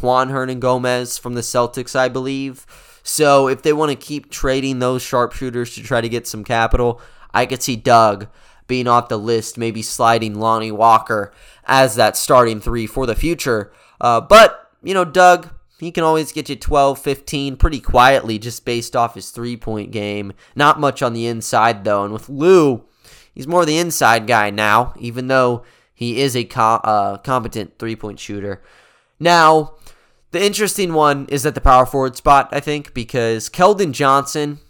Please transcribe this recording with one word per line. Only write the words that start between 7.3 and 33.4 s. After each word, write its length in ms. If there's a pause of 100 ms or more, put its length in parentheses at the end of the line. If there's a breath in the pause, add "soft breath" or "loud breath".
I 100
could 180
see 140
Doug 520 (380 soft breath)
being 220
off 220
the 80
list, 400
maybe 240
sliding 580
Lonnie 320
Walker 600 (340 soft breath)
as 300
that 200
starting 420
three 280
for 180
the 100
future. 560 (300 soft breath)
Uh, 220
but, 480 (120)
you 120
know, 100
Doug, 460 (280)
he 140
can 120
always 280
get 160
you 80
twelve, 420
fifteen 580
pretty 240
quietly 580
just 260
based 320
off 180
his 160
three-point 600
game. 420 (240 soft breath)
Not 240
much 220
on 100
the 140
inside, 580
though. 180
And 120
with 160
Lou, 540 (500 soft breath)
he's 120
more 200
the 120
inside 480
guy 240
now, 480
even 300
though 360 (300 soft breath)
he 260
is 140
a 100
co-, 380
uh, 360
competent 600
three-point 400
shooter. 440 (580 soft breath)
Now, 540 (560 soft breath)
the 140
interesting 500
one 340
is 160
at 100
the 60
power 260
forward 300
spot, 360
I 80
think, 340
because 560